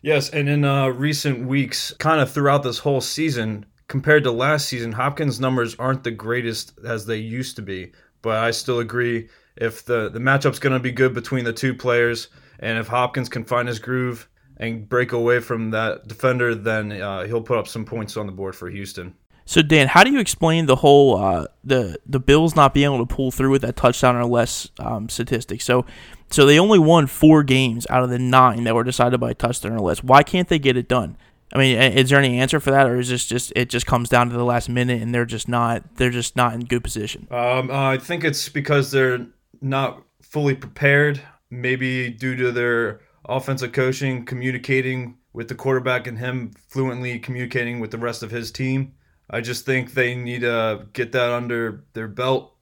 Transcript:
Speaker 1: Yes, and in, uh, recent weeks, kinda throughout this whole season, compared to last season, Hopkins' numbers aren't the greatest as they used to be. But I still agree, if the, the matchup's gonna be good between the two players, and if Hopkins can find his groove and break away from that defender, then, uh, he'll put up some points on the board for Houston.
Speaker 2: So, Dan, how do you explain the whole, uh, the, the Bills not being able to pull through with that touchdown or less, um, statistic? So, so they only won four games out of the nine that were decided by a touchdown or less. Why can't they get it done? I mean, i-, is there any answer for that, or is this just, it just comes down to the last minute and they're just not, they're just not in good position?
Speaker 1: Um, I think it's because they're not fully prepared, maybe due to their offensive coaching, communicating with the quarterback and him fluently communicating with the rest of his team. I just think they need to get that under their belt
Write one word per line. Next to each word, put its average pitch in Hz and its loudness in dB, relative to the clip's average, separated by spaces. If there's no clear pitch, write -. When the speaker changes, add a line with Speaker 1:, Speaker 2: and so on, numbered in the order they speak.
Speaker 1:
Yes, 143 0
and 147 -2
in, 147 2
uh, 139 2
recent 135 -2
weeks, 135 -2
kinda 156 2
throughout 143 2
this 123 -4
whole 143 0
season, 117 -4
compared 139 2
to 123 0
last 139 -2
season, 117 -6
Hopkins' 131 -4
numbers 127 -2
aren't 131 -4
the 120 -4
greatest 113 -6
as 110 -6
they 113 -4
used 113 -8
to 120 -12
be. 95 -10
But 113 -2
I 113 0
still 120 -2
agree, 117 -4
if 113 -6
the, 113 -2
the 113 -8
matchup's 135 0
gonna 131 0
be 123 -4
good 127 2
between 123 -4
the 117 -2
two 127 -2
players, 120 0
and 113 -4
if 110 -6
Hopkins 123 -2
can 120 -8
find 120 -2
his 117 -8
groove 127 -6
and 113 -8
break 123 0
away 120 2
from 113 -6
that 110 -4
defender, 123 0
then, 107 -4
uh, 98 -6
he'll 113 -4
put 117 -2
up 101 -4
some 110 -10
points 110 -8
on 107 -6
the 98 -10
board 95 -10
for 90 -12
Houston. 95 -12
Speaker 2:
So, - 2
Dan, 147 6
how 185 8
do 262 2
you 277 2
explain 165 0
the 131 6
whole, 139 8
uh, 92 0
the, 120 -2
the 135 -2
Bills 156 4
not 143 6
being 139 4
able 135 0
to 117 -8
pull 131 -2
through 135 0
with 135 2
that 123 -4
touchdown 123 2
or 120 0
less, 120 0
um, 113 -6
statistic? 120 -6
So, 127 2
so 139 8
they 147 8
only 208 6
won 160 6
four 156 6
games 131 0
out 127 2
of 123 -2
the 123 -2
nine 127 4
that 113 0
were 117 2
decided 123 2
by 120 -2
a 120 -4
touchdown 120 -4
or 117 -2
less. 87 -2
Why 135 8
can't 180 0
they 165 2
get 131 2
it 123 -4
done? 120 -2
I - 0
mean, 131 4
i-, 127 6
is 131 4
there 139 6
any 127 2
answer 135 0
for 139 -2
that, 139 6
or 123 0
is 123 -4
this 123 -2
just, - -4
it 123 0
just 120 -2
comes 120 0
down 120 4
to 120 -6
the 120 -2
last 120 -2
minute 123 0
and 117 -4
they're 120 0
just 117 -8
not, 117 -2
they're 127 2
just 120 -6
not 123 0
in 117 -6
good 120 -2
position? - -8
Speaker 1:
Um, 127 -2
I 135 0
think 165 -6
it's 151 -2
because 139 0
they're 127 0
not 135 -4
fully 143 -2
prepared, 143 0
maybe 127 -4
due 127 -6
to 123 0
their 117 0
offensive 131 -4
coaching, 131 -2
communicating 127 -4
with 117 -10
the 123 -10
quarterback 127 -2
and 117 -12
him 123 -8
fluently 127 -6
communicating 123 -6
with 110 -8
the 117 -12
rest 117 -8
of 107 -12
his 113 -10
team. 135 -4
I 117 -6
just 117 -8
think 131 -2
they 123 0
need 120 -8
to 113 -2
get 120 -6
that 123 0
under 120 -6
their 113 -8
belt 127 -4